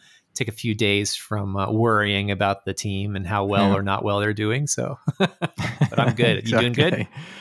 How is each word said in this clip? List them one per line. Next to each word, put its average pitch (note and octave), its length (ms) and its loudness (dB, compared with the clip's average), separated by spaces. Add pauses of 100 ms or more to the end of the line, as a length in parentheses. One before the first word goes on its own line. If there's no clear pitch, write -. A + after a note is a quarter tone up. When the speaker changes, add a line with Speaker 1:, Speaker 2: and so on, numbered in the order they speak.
(340)
Speaker 1:
take A#2 140 -4
a G#2+ 40 -6
few A2 220 -2
days G2+ 400 2
from, G2+ 420 -4
uh, G2 140 -2
worrying G#2 600 2
about G2 320 0
the G2 100 -2
team G2+ 400 -4
and G2 100 -4
how G2+ 200 -2
well G2+ 240 2
Speaker 2:
Yeah. G2 80 4
Speaker 1:
or G2 60 0
not G2 200 -2
well G2+ 160 0
they're G#2 160 0
doing. A2 320 -2
So, B2 320 -4 (100)
<laughs> - 100 -2
but - 800 -2
I'm A#2+ 180 2
good. A2 320 2
You A2+ 100 2
doing A#2+ 140 2
good? D3 220 2
Speaker 2:
Exactly. - 140 -4 (320)